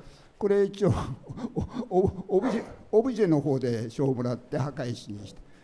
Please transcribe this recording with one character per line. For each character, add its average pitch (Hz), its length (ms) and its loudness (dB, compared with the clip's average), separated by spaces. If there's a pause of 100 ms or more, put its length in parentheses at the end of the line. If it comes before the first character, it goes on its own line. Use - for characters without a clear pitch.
(380)
こ 208 100 0
れ 202 160 4
一 202 220 0
応、 147 80 6 (420)
<laughs> - 540 -6
お-、 180 100 2
お-、 - 260 2 (120)
オ - 20 2
ブ 240 100 2
ジ 208 100 0
ェ、 - 40 -4 (260)
オ 214 120 6
ブ 254 120 2
ジ 214 100 0
ェ 190 40 6
の 156 140 4
方 135 180 0
で 120 300 -2
賞 139 160 -2
を 135 80 2
も 123 100 -4
ら 123 100 -2
っ 117 40 -4
て - 200 -6
墓 135 280 -4
石 113 260 -8
に 104 160 -12
し - 60 -18
て。 - 80 -18 (220)